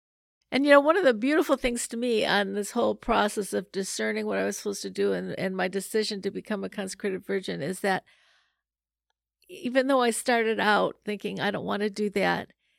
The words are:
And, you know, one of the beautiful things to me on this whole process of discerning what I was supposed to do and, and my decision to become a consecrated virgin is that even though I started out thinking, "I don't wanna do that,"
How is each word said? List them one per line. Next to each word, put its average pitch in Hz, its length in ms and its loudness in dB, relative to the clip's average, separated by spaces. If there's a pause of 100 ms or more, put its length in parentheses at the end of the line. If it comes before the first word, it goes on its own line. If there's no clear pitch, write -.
(520)
And, 277 140 2
you 285 60 6
know, 285 100 10
one 311 160 4
of 370 80 2
the 254 80 6
beautiful 285 440 2
things 240 320 -4
to 233 80 -8
me 233 280 0
on 196 280 0
this 202 180 -4
whole 214 240 0
process 208 580 0
of 202 180 -4
discerning 214 540 -4
what 202 140 -2
I 190 60 0
was 202 120 -4
supposed 202 240 -6
to 202 80 -8
do 196 240 0
and, 185 260 -6
and 185 160 -4
my 185 120 0
decision 196 560 -4
to 196 80 -4
become 196 320 -6
a 185 60 -6
consecrated 190 560 -6
virgin 185 360 -4
is 185 200 -6
that 190 220 0 (1400)
even 254 400 0
though 269 140 4
I 233 100 4
started 226 480 0
out 202 360 4 (100)
thinking, 196 340 -6
"I 202 120 0
don't 185 140 -6
wanna 202 240 -2
do 208 220 -2
that," 175 400 0 (280)